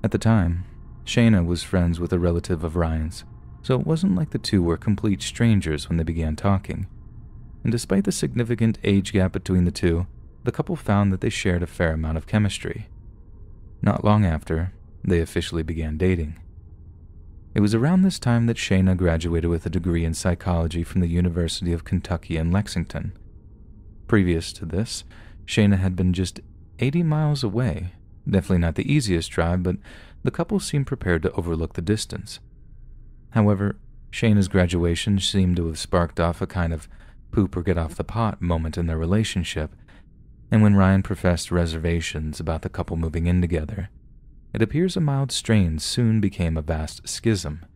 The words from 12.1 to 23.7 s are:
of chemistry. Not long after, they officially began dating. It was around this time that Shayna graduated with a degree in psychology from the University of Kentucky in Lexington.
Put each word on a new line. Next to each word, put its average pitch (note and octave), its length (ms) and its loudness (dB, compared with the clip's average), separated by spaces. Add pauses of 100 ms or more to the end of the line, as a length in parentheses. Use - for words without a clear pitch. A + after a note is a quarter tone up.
of D#2 80 -6
chemistry. - 640 -2 (920)
Not - 240 0
long G#2+ 200 4
after, E2 460 -2 (320)
they F2 160 2
officially E2 420 -2
began D#2 360 -4
dating. E2 420 0 (1120)
It G#2 60 0
was G#2 160 4
around E3 280 4
this F#3 140 2
time A#2 280 2
that A#2 100 2
Shayna F#2 400 2
graduated E2+ 540 2
with E2 160 0
a E2+ 40 -2
degree E2+ 360 0
in D#2+ 80 0
psychology E2+ 680 -2
from - 180 -2
the F2 60 2
University E2+ 680 0
of E2 100 -4
Kentucky E2+ 540 -4
in E2 140 0
Lexington. F#2 600 -4 (960)